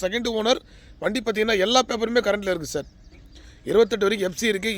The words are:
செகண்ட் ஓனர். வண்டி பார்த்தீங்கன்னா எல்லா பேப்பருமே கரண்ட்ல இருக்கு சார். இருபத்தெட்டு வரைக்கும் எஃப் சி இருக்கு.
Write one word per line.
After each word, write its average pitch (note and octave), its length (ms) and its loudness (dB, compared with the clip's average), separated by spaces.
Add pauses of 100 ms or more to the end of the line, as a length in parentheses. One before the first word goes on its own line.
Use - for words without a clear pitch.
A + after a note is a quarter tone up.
செகண்ட் A3 280 -4 (100)
ஓனர். A3+ 220 2 (420)
வண்டி G#3 220 -2
பார்த்தீங்கன்னா G#3+ 400 0
எல்லா A#3+ 240 4
பேப்பருமே A#3 400 0
கரண்ட்ல G3+ 240 -2
இருக்கு D#3+ 200 -4
சார். C#3 140 -6 (840)
இருபத்தெட்டு G3+ 360 4
வரைக்கும் G3 220 0
எஃப் F3 120 -6
சி A#3 120 0
இருக்கு. F#3+ 260 -2